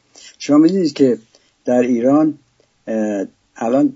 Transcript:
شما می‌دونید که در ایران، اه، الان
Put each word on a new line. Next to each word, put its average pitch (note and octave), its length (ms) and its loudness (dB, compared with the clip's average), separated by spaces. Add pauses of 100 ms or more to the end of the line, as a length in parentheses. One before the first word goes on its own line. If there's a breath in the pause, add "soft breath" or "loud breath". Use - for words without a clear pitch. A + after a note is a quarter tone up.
(380 soft breath)
شما D3 200 0
می‌دونید E3+ 340 2
که B2 260 0 (460)
در B2 180 0
ایران، C3+ 560 0 (480)
اه، G#2+ 400 -4 (300)
الان C3 400 -2